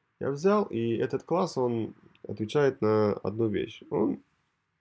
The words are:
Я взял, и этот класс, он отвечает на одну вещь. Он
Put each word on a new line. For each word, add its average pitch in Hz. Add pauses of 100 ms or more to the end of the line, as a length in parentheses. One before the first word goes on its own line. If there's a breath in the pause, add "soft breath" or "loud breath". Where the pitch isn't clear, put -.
(200)
Я 135
взял, 196
и 117
этот 131
класс, 175
он 120 (340)
отвечает 131
на 107
одну 110
вещь. -
Он 208 (600)